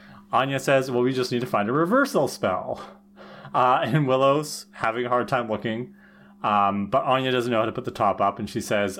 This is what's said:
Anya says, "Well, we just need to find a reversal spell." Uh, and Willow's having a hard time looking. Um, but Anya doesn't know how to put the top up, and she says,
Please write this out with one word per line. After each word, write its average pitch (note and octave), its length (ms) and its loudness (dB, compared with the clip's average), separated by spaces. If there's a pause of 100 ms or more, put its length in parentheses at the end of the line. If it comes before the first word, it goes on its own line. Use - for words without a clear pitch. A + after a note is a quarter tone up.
(340)
Anya C3+ 260 2
says, C3+ 320 2
"Well, B2 120 2
we C3 100 2
just B2+ 180 -2
need B2 100 -2
to B2 60 -4
find G#2 220 0
a B2 40 0
reversal E3+ 540 2
spell." G#2+ 580 -4 (680)
Uh, B2+ 320 4
and C#3+ 200 0
Willow's C#3 680 2
having A#2 320 -2
a A#2+ 40 -4
hard B2 200 0
time A#2+ 200 -2
looking. A2 440 -6 (500)
Um, G2+ 440 2
but C3+ 160 0
Anya C3 260 0
doesn't B2 220 0
know A2 80 2
how A2 80 2
to A2 40 -6
put A#2+ 140 -8
the A#2+ 60 -8
top G2+ 280 0
up, G2+ 200 0
and G#2 100 -8
she A2+ 120 -6
says, G2+ 380 -2